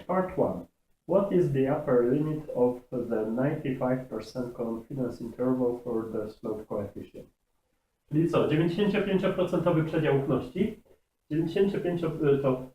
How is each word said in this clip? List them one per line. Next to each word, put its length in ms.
part 320
one. 260
What 220
is 220
the 240
upper 360
limit 420
of 340
the 360
ninety-five 800
percent 540
confidence 640
interval 600
for 280
the 180
slope 360
coefficient? 640
Czyli 180
co, 200
dziewięćdziesięciopięcioprocentowy 1400
przedział 360
ufności? 640
Dziewięćdziesięciopięcio, 800
y, 40
to 380